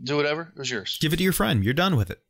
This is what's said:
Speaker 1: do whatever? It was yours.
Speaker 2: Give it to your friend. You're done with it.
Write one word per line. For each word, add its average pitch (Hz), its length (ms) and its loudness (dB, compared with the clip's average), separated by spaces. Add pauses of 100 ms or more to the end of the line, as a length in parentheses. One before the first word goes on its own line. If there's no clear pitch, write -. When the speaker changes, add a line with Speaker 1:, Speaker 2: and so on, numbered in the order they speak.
Speaker 1:
do 135 140 -2
whatever? 151 380 -2
It - 40 -16
was 131 120 -6
yours. 104 300 -6
Speaker 2:
Give 156 120 2
it 175 60 0
to 180 40 0
your 190 100 4
friend. 107 320 2
You're 123 100 2
done 175 220 2
with 101 140 0
it. - 200 -10